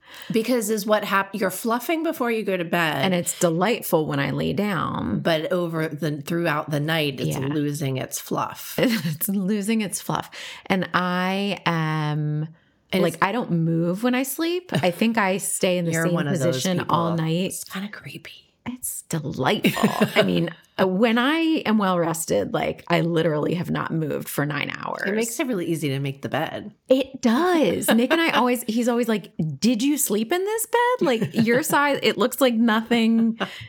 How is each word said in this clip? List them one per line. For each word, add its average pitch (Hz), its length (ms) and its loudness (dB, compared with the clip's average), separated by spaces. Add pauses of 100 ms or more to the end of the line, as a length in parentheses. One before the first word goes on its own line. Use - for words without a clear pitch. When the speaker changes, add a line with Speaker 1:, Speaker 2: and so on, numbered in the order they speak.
(320)
Speaker 1:
Because 220 380 0
is 220 160 -2
what 208 180 2
hap-, 196 300 0
you're 190 160 0
fluffing 240 520 -2
before 302 280 0
you 220 120 0
go 190 140 0
to 175 80 0
bed. 160 400 0
Speaker 2:
And 190 80 2
it's 175 280 -2
delightful 175 640 2
when 147 120 -2
I 143 120 0
lay 151 240 -2
down. 190 640 -2
Speaker 1:
But 160 320 0
over 165 340 0
the, 151 360 -4
throughout 170 480 -2
the 151 100 0
night, 147 400 0
it's 151 160 -2
Speaker 2:
Yeah. 135 120 -2
Speaker 1:
losing 147 500 -2
its - 200 -6
fluff. - 560 -6
Speaker 2:
<laughs> - 40 -4
It's 175 500 0
losing 202 540 0
its - 180 -4
fluff. - 300 -4 (340)
And 185 300 0
I 185 720 0
am, 156 800 0 (420)
Speaker 1:
And 185 120 2
Speaker 2:
like, 165 120 2
Speaker 1:
it's - 80 0
Speaker 2:
I 190 100 2
don't 240 180 -2
move 170 520 0
when 247 120 2
I 254 80 0
sleep. 339 500 -4
I 262 200 2
think 226 260 0
I 190 180 2
stay 180 400 0
in 175 80 0
the 165 80 0
Speaker 1:
You're 165 140 0
Speaker 2:
same 175 80 2
Speaker 1:
one 156 120 0
of 143 120 0
those 131 180 2
Speaker 2:
position 131 320 -2
all 170 220 2
Speaker 1:
people. 165 160 0
Speaker 2:
night. 165 200 0
Speaker 1:
It's - 180 -8
kinda 190 260 -10
creepy. - 640 -18 (100)
Speaker 2:
It's - 380 -10
delightful. - 1120 0
I 220 80 4
mean, 175 320 2
Speaker 1:
<laughs> - 240 -18
Speaker 2:
when 202 400 4
I 294 200 2 (280)
am 214 120 2
well 190 200 2
rested, 165 560 0
like, 156 320 -2
I 170 140 2
literally 160 540 0
have 175 160 -4
not 156 220 -2
moved 143 360 -2
for - 180 -2
nine 143 320 -4
hours. 50 280 -6
Speaker 1:
It 196 80 -2
makes 226 260 -2
it 302 80 0
really 196 180 -2
easy 156 220 -2
to 135 100 -2
make 139 240 -4
the 117 60 -6
bed. 131 440 -4 (160)
Speaker 2:
It 269 320 2
does. 262 680 2
Nick 247 240 4
and 330 80 2
I 330 100 2
Speaker 1:
<laughs> - 80 0
Speaker 2:
always, 247 300 2
he's 226 200 2
always 240 200 2
like, 214 240 -2 (260)
"Did 226 240 2
you 285 160 2
sleep 226 340 0
in 370 120 0
this 440 220 -2
bed? 480 400 2
Like, 233 280 0
your 233 280 4
Speaker 1:
<laughs> - 100 -2
Speaker 2:
size, 285 300 2
it 220 140 4
looks 214 240 0
like 254 140 4
nothing 226 840 2 (280)